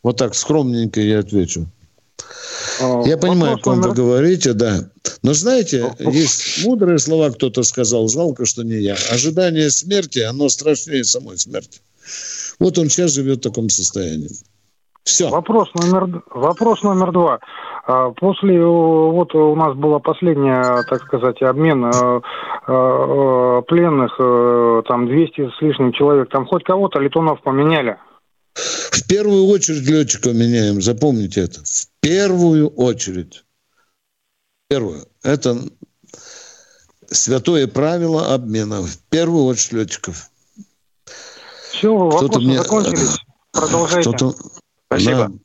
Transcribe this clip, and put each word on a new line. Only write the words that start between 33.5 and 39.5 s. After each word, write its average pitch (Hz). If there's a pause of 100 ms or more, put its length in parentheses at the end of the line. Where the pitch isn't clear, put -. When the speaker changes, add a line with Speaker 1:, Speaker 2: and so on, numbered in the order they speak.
Speaker 1:
Первое. 101 (200)
Это 131 (1500)
святое 135
правило 160
обмена. 107
В 85 (140)
первую 165
очередь 127